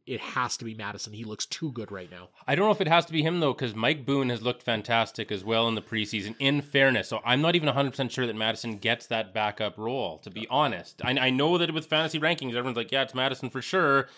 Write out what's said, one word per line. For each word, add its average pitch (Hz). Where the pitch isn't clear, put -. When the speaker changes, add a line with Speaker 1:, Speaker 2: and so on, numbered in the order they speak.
Speaker 1:
it 127
has -
to 120
be 113
Madison. 104
He 110
looks 107
too 156
good 110
right 92
now. 90
Speaker 2:
I 135
don't 190
know 220
if 208
it 180
has 165
to 160
be 160
him, 170
though, 143
'cause 117
Mike 123
Boone 139
has 120
looked 123
fantastic 113
as 95
well 113
in 113
the 104
preseason, 107
in 139
fairness. 135
So 110
I'm 123
not 170
even 151
a 131
hundred 139
percent 123
sure 127
that 107
Madison 110
gets 113
that 113
backup 107
role, 110
to -
be 107
honest. 131
I, 127
I 131
know 151
that 160
with 156
fantasy 156
rankings, 151
everyone's 120
like, 117
"Yeah, 135
it's 127
Madison 131
for 131
sure." 139